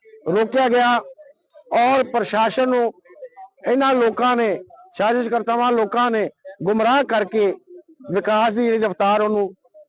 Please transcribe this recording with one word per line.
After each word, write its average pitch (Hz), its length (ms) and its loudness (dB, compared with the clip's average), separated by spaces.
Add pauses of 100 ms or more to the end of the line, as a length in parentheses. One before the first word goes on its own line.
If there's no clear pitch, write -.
(280)
ਰੋਕਿਆ 226 400 2
ਗਿਆ 240 320 2 (720)
ਔਰ 254 280 4 (100)
ਪ੍ਰਸ਼ਾਸਨ 226 560 0
ਨੂੰ 240 240 0 (760)
ਇਹਨਾਂ 269 260 2
ਲੋਕਾਂ 240 420 0
ਨੇ, 214 220 -2 (400)
ਸਾਜ਼ਿਸ਼ਕਰਤਾਵਾਂ 233 760 0
ਲੋਕਾਂ 233 380 0
ਨੇ 214 180 -2 (340)
ਗੁੰਮਰਾਹ 220 420 2
ਕਰਕੇ 208 480 0 (600)
ਵਿਕਾਸ 214 420 0
ਦੀ 240 100 0
ਜਿਹੜੀ 226 140 0
ਰਫ਼ਤਾਰ, 208 420 0
ਉਹਨੂੰ 208 320 -2 (360)